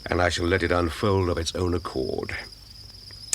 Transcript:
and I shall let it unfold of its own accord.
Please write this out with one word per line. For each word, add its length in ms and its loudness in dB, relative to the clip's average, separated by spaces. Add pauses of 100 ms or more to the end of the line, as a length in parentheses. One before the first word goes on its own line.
and 140 2
I 80 6
shall 180 0
let 160 4
it 100 4
unfold 560 2
of 100 0
its 160 -2
own 200 0
accord. 640 -2 (1000)